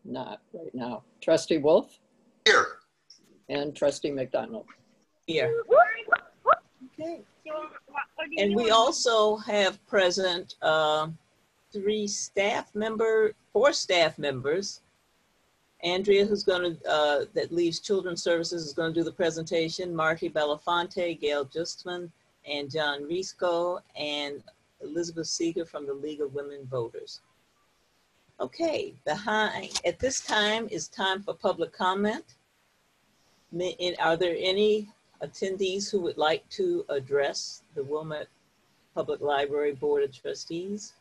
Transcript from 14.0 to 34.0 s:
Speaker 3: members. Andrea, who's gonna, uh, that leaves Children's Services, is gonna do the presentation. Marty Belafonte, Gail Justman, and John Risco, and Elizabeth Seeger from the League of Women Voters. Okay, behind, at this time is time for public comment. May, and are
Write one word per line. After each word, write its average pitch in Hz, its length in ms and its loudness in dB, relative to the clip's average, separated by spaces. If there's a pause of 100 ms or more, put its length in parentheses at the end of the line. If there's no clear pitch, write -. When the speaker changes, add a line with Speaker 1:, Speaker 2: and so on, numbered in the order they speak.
Speaker 3:
members. 147 640 -4 (1000)
Andrea, 196 420 4
who's 202 200 0
gonna, 175 320 2 (120)
uh, 147 360 4 (100)
that 135 160 -2
leaves 165 300 0
Children's 180 420 -2
Services, 170 420 0
is 147 80 -10
gonna 165 220 -2
do 170 80 2
the 160 80 -2
presentation. 165 840 -2
Marty 160 380 0
Belafonte, 170 880 0
Gail 147 260 0
Justman, 175 680 -8 (360)
and 143 220 -6
John 147 320 -2
Risco, 175 800 -2 (160)
and 147 480 -6 (360)
Elizabeth 165 460 -6
Seeger 165 380 -4
from 151 200 -12
the 139 100 -6
League 147 260 -8
of 139 120 -4
Women 143 380 -10
Voters. - 520 -8 (1160)
Okay, - 540 -4 (140)
behind, 208 800 -2
at 175 120 -2
this 262 220 -2
time 214 500 0
is 165 180 -6
time 190 340 -2
for 165 100 -8
public 180 400 -2
comment. 202 640 -2 (1160)
May, 180 300 -4
and 180 180 -2
are 165 160 4